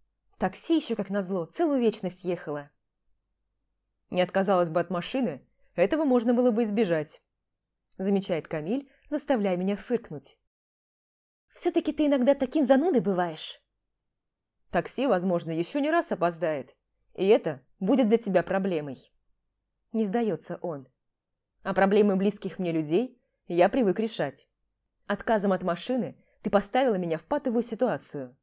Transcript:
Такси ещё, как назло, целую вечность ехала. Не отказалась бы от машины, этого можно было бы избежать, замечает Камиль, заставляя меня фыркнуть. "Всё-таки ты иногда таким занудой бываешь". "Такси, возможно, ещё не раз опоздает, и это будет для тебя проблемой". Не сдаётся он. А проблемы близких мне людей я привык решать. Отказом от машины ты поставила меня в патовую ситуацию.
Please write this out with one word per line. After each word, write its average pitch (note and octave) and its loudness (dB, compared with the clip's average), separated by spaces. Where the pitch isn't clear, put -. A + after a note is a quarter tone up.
Такси F#3 -2
ещё, A#3 0
как F#3+ -6
назло, F#3+ -2
целую C#4+ 0
вечность G3+ -2
ехала. D3 -6
Не F3 -2
отказалась F3+ 2
бы E3 0
от E3+ -4
машины, F3 -4
этого G3+ 2
можно B3 4
было B3 4
бы A3+ 2
избежать, F#3 -2
замечает F#3+ -2
Камиль, F3 -6
заставляя G#3+ -2
меня F#3 -2
фыркнуть. A3+ -8
"Всё-таки E4+ -2
ты D4+ 0
иногда C#4 4
таким C#4 0
занудой C4+ 4
бываешь". F3 -4
"Такси, F#3+ -2
возможно, F3 0
ещё E3+ -4
не D4 0
раз E4+ 0
опоздает, E3+ -4
и - -2
это F#3+ 2
будет A3+ 2
для A3+ 4
тебя F#3 2
проблемой". F3 -2
Не A3 0
сдаётся G3 -4
он. C#3+ -10
А G3 -4
проблемы G3 4
близких G3 -2
мне F3 -2
людей E3 0
я F3 4
привык G#3 2
решать. G3 -6
Отказом G3+ 0
от F3 0
машины F3+ -4
ты G#3 -2
поставила A#3 2
меня E3+ -2
в - -12
патовую B3+ -2
ситуацию. D3+ -4